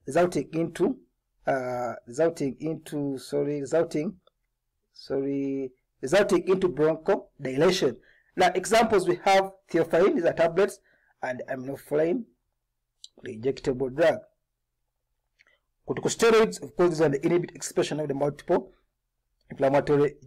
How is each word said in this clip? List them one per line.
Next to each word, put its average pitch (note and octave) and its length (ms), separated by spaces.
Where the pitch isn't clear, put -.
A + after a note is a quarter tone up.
resulting E3 460
into, E3 440
uh, B2 480
resulting C#3 520
into, D3 600
sorry, C#3+ 420
resulting, D#3+ 540
sorry, C#3 800
resulting F3 460
into F#3 200
bronchodilation. D3+ 1300
Now, F3+ 200
examples G3+ 520
we E3+ 160
have F#3+ 280
theophylline, E3+ 440
these E3+ 100
are D3 80
tablets, E3+ 460
and B2+ 260
aminophylline, D3 760
the A2 160
injectable C3 580
drug. D#3 240
Corticosteroids, A3 760
of - 120
course, F3+ 160
these D#3 100
are D3+ 80
the C#3 140
inhibit E3+ 320
expression D#3 440
of D3+ 80
the C#3 60
multiple C#3+ 580
inflammatory C#3 640